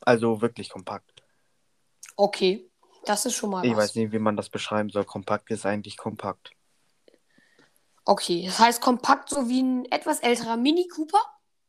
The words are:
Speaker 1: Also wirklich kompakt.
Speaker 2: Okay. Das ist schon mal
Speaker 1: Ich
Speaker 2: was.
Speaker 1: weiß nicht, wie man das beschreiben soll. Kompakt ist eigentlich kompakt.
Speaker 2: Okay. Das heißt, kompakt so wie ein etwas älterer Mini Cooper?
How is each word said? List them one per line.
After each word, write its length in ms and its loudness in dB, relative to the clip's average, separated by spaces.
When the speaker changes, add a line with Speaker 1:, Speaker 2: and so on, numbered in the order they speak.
Speaker 1:
Also 400 2
wirklich 280 -4
kompakt. 540 -14
Speaker 2:
Okay. 540 2
Das 200 0
ist 100 -2
schon 160 -4
mal 140 -2
Speaker 1:
Ich 60 2
Speaker 2:
was. 60 0
Speaker 1:
weiß 180 0
nicht, 160 -2
wie 80 -2
man 160 2
das 140 -6
beschreiben 400 -4
soll. 160 -2
Kompakt 440 -6
ist 160 -6
eigentlich 320 -4
kompakt. 540 -10
Speaker 2:
Okay. 400 0
Das 140 -2
heißt, 220 6
kompakt 480 2
so 180 -2
wie 140 2
ein 300 0
etwas 280 -2
älterer 380 0
Mini 300 2
Cooper? 340 0